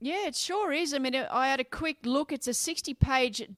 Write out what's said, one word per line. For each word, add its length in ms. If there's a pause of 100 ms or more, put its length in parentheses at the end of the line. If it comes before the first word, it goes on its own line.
Yeah, 280
it 80
sure 340
is. 240
I 40
mean, 180
I 320
had 100
a 60
quick 400
look. 260
It's 160
a 80
sixty-page 1040